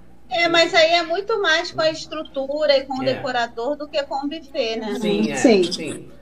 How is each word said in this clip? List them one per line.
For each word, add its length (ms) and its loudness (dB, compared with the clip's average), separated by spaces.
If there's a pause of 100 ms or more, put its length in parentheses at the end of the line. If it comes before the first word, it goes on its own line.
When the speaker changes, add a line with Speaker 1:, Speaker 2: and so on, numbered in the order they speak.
(280)
Speaker 1:
É, 200 0
mas 260 4
aí 200 6
é 100 4
muito 360 -2
mais 300 0
com 100 -6
a 100 4
estrutura 840 -2
e 100 0
com 120 -8
o 40 -4
Speaker 2:
É. 120 0
Speaker 1:
decorador 640 -4
do 120 -10
que 160 -2
com 220 -6
o 20 -2
buffet, 480 -6
né? 240 -6
Speaker 2:
Sim, 300 0
é, 60 -4
Speaker 3:
Sim. 360 6
Speaker 2:
sim. 360 -8 (140)